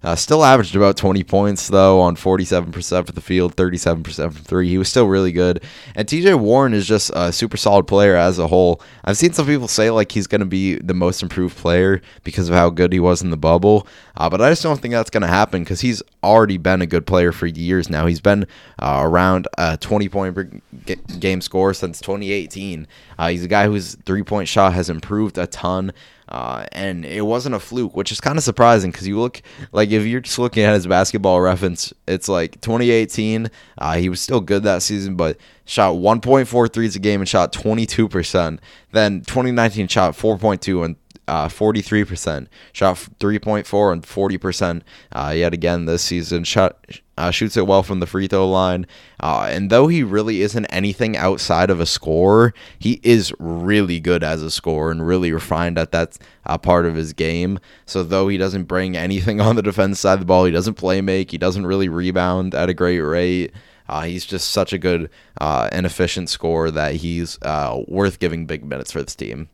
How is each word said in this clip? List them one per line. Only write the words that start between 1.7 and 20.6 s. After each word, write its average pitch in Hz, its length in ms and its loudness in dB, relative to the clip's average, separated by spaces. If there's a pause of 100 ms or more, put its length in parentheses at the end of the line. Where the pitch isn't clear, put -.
on 87 160 4
forty-seven 90 540 0
percent 87 360 -4
for - 60 -14
the - 100 -10
field, 90 320 0
thirty-seven 85 480 0
percent 78 320 -6
from 76 100 -18
three. 90 240 0
He 90 80 0
was 95 140 0
still 123 160 4
really 95 260 2
good. 87 300 0 (320)
And 107 120 -4
T 156 140 -2
J 185 140 6
Warren 123 400 4
is 101 120 0
just 107 280 0
a 87 180 0
super 107 240 -4
solid 101 300 4
player 101 280 6
as 87 240 4
a 82 100 0
whole. 90 340 4 (240)
I've 101 100 0
seen 170 160 2
some 156 140 0
people 135 220 0
say, 110 220 2
like, 110 220 2
he's 98 140 -2
gonna 104 180 0
be 95 300 -2
the 90 180 -6
most 90 300 0
improved 90 340 -4
player 92 460 2 (220)
because 87 260 -2
of 87 40 2
how 87 140 8
good 87 240 2
he 92 80 2
was 87 220 2
in 92 80 -4
the 80 80 -4
bubble, 87 480 4 (320)
uh, 80 100 0
but 95 140 0
I 135 80 6
just 165 120 0
don't 151 200 -2
think 120 100 -4
that's 117 160 0
gonna 101 200 0
happen 92 360 2
'cause 90 160 -6
he's 120 220 -2 (200)
already 104 360 6
been 92 240 2
a 87 40 -2
good 82 200 -2
player 87 260 4
for 87 140 -4
years 85 420 -2
now. 78 160 -2
He's 82 160 2
been, 101 260 2 (320)
uh, 69 240 -2
around 90 540 2
a 80 220 -2
twenty 104 320 -4
point 95 240 -6
per 95 160 -8 (340)